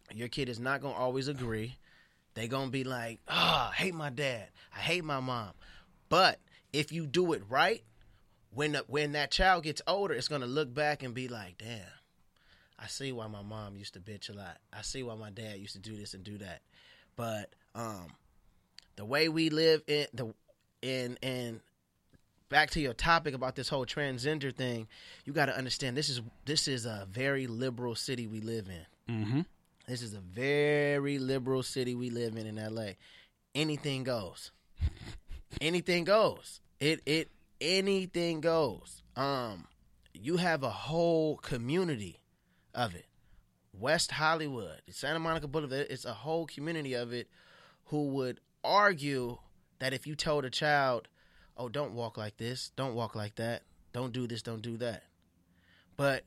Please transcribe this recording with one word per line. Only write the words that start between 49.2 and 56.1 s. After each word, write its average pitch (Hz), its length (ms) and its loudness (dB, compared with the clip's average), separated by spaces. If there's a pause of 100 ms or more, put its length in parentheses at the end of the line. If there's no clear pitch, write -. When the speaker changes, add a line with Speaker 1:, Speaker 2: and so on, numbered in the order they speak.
Speaker 1:
that 131 120 0
if 135 140 -6
you 151 80 -6
told 147 300 2
a 127 60 -6
child, 139 580 4 (480)
"Oh, 123 120 -6
don't 120 260 -4
walk 117 220 -4
like 107 200 -6
this, 120 400 -6
don't 131 180 -2
walk 113 220 -4
like 104 200 -6
that, 113 260 -2 (300)
don't 123 200 -4
do 123 160 -2
this, 113 140 -6
don't 113 200 -8
do 117 140 -4
that." 113 260 -4 (920)
But 139 300 2